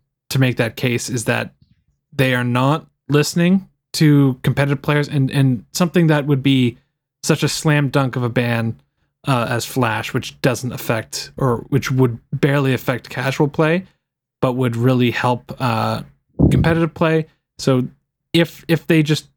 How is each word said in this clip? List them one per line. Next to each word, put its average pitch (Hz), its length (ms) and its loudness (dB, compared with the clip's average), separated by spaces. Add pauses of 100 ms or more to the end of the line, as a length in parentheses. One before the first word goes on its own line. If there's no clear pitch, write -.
(300)
to 135 100 -2
make 127 180 2
that 131 180 -2
case 120 340 -4
is 120 160 -6
that 120 280 -2 (580)
they 131 240 0
are 123 80 0
not 127 420 0 (220)
listening 170 640 0 (240)
to 143 500 4
competitive 139 380 0
players, 147 260 0
and, 139 240 -2
and 135 400 0
something 175 360 0
that 147 180 2
would 139 180 0
be 131 340 2 (440)
such - 220 0
a 147 40 0
slam 147 420 0
dunk 135 280 -2
of 123 60 -2
a 120 60 -2
ban, 117 480 -2 (480)
uh, 123 240 0
as 120 160 -4
Flash, 113 480 -4
which - 280 -6
doesn't 123 320 -2
affect, - 640 -6
or 123 200 0 (120)
which 135 220 -2
would 127 280 2 (140)
barely 139 400 0
affect 123 360 -4
casual 135 380 -2
play, 165 380 0 (560)
but 127 120 0
would 123 220 -2
really 123 360 2
help, - 500 -4
uh, 110 400 -2 (500)
competitive 165 420 2
play. 160 320 0 (320)
So 127 300 0 (460)
if, - 340 0
if 160 200 -2
they 160 160 4
just 151 340 -2